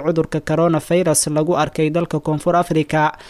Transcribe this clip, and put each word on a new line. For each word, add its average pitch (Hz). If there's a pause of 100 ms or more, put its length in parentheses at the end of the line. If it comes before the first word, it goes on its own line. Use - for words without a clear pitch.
cudurka 160
coronavirus 165
lagu 156
arkay 151
dalka 165
Koonfur 156
Afrika, 156 (120)